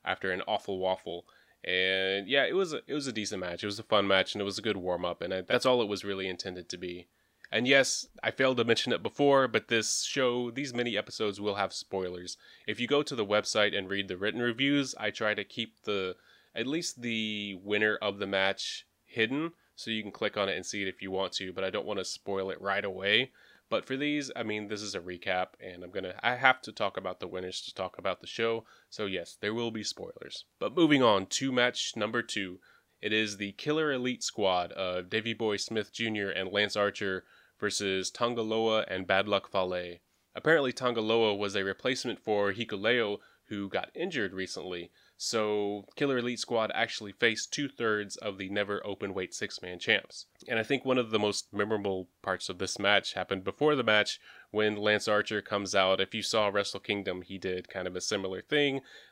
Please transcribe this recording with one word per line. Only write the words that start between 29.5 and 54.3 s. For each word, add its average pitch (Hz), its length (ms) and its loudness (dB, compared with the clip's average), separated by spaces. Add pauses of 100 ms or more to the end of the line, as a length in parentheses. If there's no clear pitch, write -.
will 117 160 -2
be 110 120 -6
spoilers. - 640 -10 (140)
But 110 160 -2
moving 151 260 6
on 101 260 6
to 135 240 -2
match 123 440 2
number 113 260 0
two, 98 380 -6 (420)
it 107 100 -2
is 107 260 0
the 101 160 -4
Killer 151 380 -2
Elite 127 320 -2
Squad 92 500 2
of 90 360 -4
Davey 110 240 -2
Boy 107 240 0
Smith 107 340 -2
Junior 107 380 -2
and 92 220 -2
Lance 104 240 2
Archer 101 480 0 (360)
versus 95 520 0
Tanga 120 320 0
Loa 110 440 2
and 92 200 -4
Bad 98 200 4
Luck 101 240 0
Fale. 90 440 -2 (400)
Apparently, 143 380 2
Tanga 120 280 0
Loa 110 320 6
was 101 220 -2
a 98 80 2
replacement 117 560 -2
for 101 340 2
Hikuleo, 107 640 0 (280)
who 101 220 -6
got 95 280 -4
injured 139 380 -4
recently, 90 580 -8 (260)
so 104 680 0 (100)
Killer 139 220 0
Elite 120 220 -2
Squad 110 340 0
actually 113 380 -4
faced 113 420 0
two-thirds 110 640 -2
of 98 240 -6
the 95 100 -6
Never 101 340 0
Openweight 98 520 -4
Six-Man 90 420 -8
Champs. - 480 0 (220)
And 120 100 0
I 113 60 2
think 131 200 0
one 127 140 4
of 113 140 0
the 110 80 4
most 104 340 0
memorable 101 540 0 (160)
parts 95 260 -2
of 90 80 -8
this 92 220 -4
match 101 340 4
happened 95 300 -2
before 147 320 2
the 127 80 0
match, 107 360 4 (300)